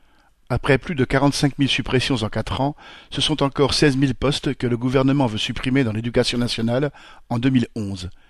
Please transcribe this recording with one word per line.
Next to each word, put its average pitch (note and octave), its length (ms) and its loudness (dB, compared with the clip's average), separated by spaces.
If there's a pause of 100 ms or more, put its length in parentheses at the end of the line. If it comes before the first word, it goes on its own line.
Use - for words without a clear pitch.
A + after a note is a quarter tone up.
(500)
Après C3 280 0
plus - 160 -4
de C3 100 0
quarante-cinq C#3 540 2
mille C#3 100 2
suppressions B2 540 0
en G#2+ 80 -2
quatre A2 320 -4
ans, C#3+ 140 -2 (340)
ce - 120 -6
sont D3 200 0
encore C#3 320 2
seize C#3+ 240 4
mille C3+ 160 2
postes C#3 400 -2
que B2 140 -4
le A#2+ 100 0
gouvernement C3 480 2
veut G#2+ 140 -2
supprimer C3 440 -2
dans G#2+ 100 -2
l'éducation A#2 440 0
nationale A#2+ 540 0 (380)
en A#2+ 100 -2
deux B2+ 100 2
mille B2+ 240 4
onze. G2 380 -6 (180)